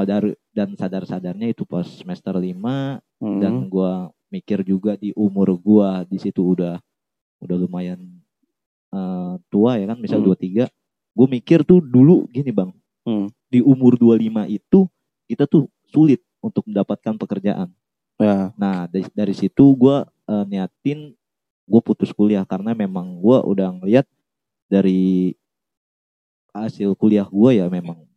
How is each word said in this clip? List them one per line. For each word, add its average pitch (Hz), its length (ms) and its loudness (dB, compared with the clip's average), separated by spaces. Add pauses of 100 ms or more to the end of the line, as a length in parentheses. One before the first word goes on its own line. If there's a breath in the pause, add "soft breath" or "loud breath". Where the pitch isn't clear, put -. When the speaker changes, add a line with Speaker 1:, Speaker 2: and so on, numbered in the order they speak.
Speaker 1:
dari, 101 280 -2 (180)
dan 101 220 -6
sadar-sadarnya 92 760 -8
itu 110 140 -8
pas 87 200 -6
semester 180 500 -12
lima, 220 640 -6 (200)
Speaker 2:
Hmm. 101 200 -6
Speaker 1:
dan 101 160 -2 (120)
gua 92 440 -4 (180)
mikir 98 360 -6
juga 98 320 -2
di 101 160 -8
umur 98 440 -2
gua 98 480 2
di 95 120 -8
situ 98 340 -6
udah, 87 300 -2 (600)
udah 180 180 -6
lumayan, 180 420 -6 (920)
eh, 127 440 -8 (140)
tua 117 280 2
ya 101 100 -4
kan, 113 120 -6
misal 113 200 -4
Speaker 2:
Hmm. 104 80 -2
Speaker 1:
dua 92 100 2
tiga. 95 300 -2 (460)
Gua 127 160 4
mikir 139 340 2
tuh 180 180 6
dulu 139 480 6
gini, 135 220 -6
Bang. 95 220 -4 (300)
Speaker 2:
Hmm. 107 260 -4 (200)
Speaker 1:
Di 127 120 2
umur 123 380 4
dua 117 180 6
lima 110 300 -2
itu 185 420 2 (380)
kita - 180 -4
tuh 147 240 2 (160)
sulit 147 380 2 (160)
untuk 214 260 -6
mendapatkan 104 540 -6
pekerjaan. 98 500 -6 (480)
Speaker 2:
Ya. 98 400 0
Speaker 1:
Nah, 95 300 -4
dari, 90 260 -6
dari 101 220 -4
situ 139 400 4
gua, 135 340 2 (160)
eh, 104 220 -4
niatin 135 720 -8 (460)
gua - 180 4
putus - 300 -4
kuliah 104 320 0
karena 95 280 -6
memang 92 460 -6
gua 110 240 4
udah 95 320 -2
ngeliat 98 320 0 (600)
dari 92 680 0 (1160)
hasil 104 420 -4
kuliah 104 320 2
gua 104 260 4
ya 98 160 2
memang 87 280 -6 (220)